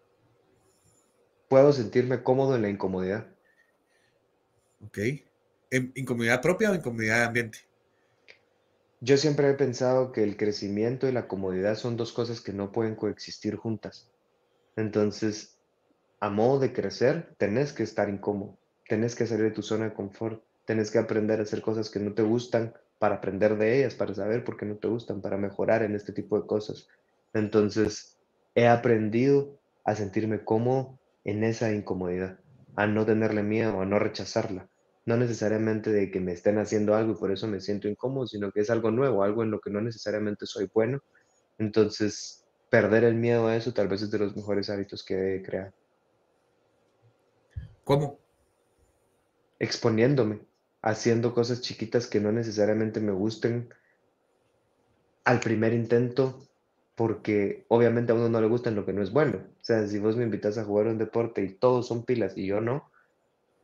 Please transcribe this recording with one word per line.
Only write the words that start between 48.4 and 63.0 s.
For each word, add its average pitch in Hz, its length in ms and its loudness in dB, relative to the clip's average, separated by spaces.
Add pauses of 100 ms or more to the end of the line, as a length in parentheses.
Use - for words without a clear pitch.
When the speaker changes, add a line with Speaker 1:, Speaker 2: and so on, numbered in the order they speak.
Speaker 1:
Exponiéndome, 113 760 2 (400)
haciendo 117 540 0
cosas 120 260 0
chiquitas - 460 -4
que 104 140 0
no 104 100 0
necesariamente 110 680 0
me 104 120 0
gusten 117 560 -2 (1600)
al 123 160 4
primer 113 320 2
intento, 120 640 0 (560)
porque 107 720 0
obviamente 117 420 4
a 113 40 4
uno 117 140 2
no 113 120 2
le 110 60 4
gusta 120 220 0
en 110 60 0
lo 95 100 -4
que 92 80 -4
no 98 100 -2
es 95 80 -4
bueno. 127 280 2
O - 240 -18
sea, 110 240 2
si 104 120 -4
vos 110 160 2
me 123 80 0
invitas 104 340 -2
a 113 80 -4
jugar 104 220 2
un 113 100 -2
deporte - 460 -2
y 95 140 -6
todos 123 300 2
son 117 180 -4
pilas 107 320 -2
y 98 100 -4
yo 104 140 0
no, 123 300 -4 (720)